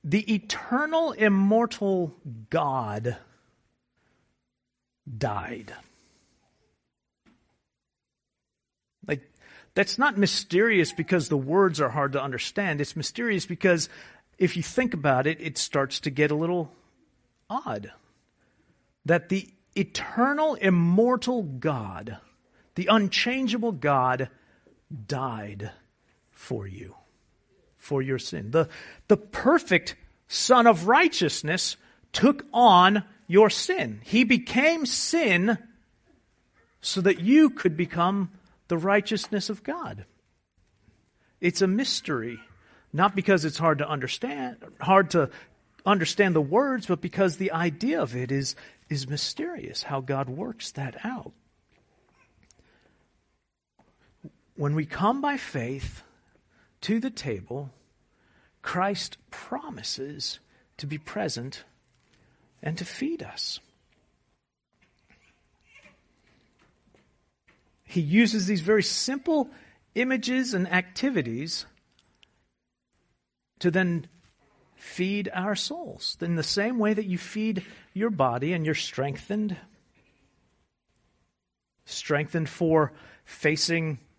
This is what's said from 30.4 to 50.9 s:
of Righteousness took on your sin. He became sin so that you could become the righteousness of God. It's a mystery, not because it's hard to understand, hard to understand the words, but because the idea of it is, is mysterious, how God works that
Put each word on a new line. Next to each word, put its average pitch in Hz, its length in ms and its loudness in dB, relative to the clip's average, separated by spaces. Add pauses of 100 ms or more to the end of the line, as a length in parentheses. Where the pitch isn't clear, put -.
of 185 220 6
Righteousness 202 880 2 (360)
took 285 420 4
on 202 500 8 (220)
your 196 240 8
sin. 120 540 -4
He 240 200 4
became 269 600 2
sin 220 720 2 (1200)
so - 220 -4
that 180 180 2
you 277 300 8
could 156 260 0
become 180 540 0 (380)
the 170 100 0
righteousness 202 720 0
of 208 120 -8
God. 302 440 -10 (1300)
It's 175 200 0
a 196 60 6
mystery, 143 720 -2 (540)
not 196 240 2
because 185 280 4
it's 151 140 -4
hard 156 200 2
to 147 100 -2
understand, 247 720 -6 (220)
hard 190 300 4
to 156 200 2 (540)
understand 185 520 2
the 156 40 6
words, 233 460 0
but 175 140 0
because 180 360 0
the 190 160 -4
idea 175 480 -2
of 120 140 -4
it 123 160 -6
is, 135 240 -2 (340)
is 131 200 -6
mysterious, 294 720 -8
how 139 180 -6
God 135 280 -4
works 202 440 -10
that 135 320 -10